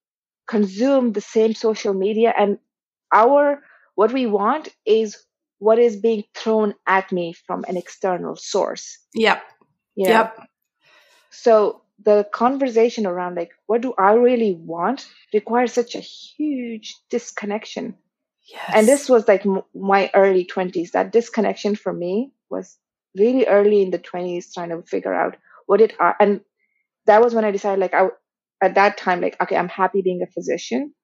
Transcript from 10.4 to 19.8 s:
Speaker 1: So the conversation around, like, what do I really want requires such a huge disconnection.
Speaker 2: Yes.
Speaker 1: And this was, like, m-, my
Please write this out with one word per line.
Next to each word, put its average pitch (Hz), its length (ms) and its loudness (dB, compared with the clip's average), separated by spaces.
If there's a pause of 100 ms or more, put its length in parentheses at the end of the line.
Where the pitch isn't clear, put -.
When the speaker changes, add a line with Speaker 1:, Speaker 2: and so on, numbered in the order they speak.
Speaker 1:
So 214 520 2 (220)
the 208 300 4
conversation 233 720 0
around, 180 300 -6
like, 170 160 -8 (160)
what 226 140 0
do 254 160 -6
I 196 160 4
really 233 460 2
want 170 480 -6 (260)
requires 226 380 -2
such 240 240 -4
a 190 40 -10
huge 247 960 -10 (140)
disconnection. - 840 -8 (560)
Speaker 2:
Yes. - 220 -14
Speaker 1:
And 214 140 4
this 277 200 2
was, 233 200 4
like, 196 180 4
m-, 190 160 -2 (120)
my 196 400 0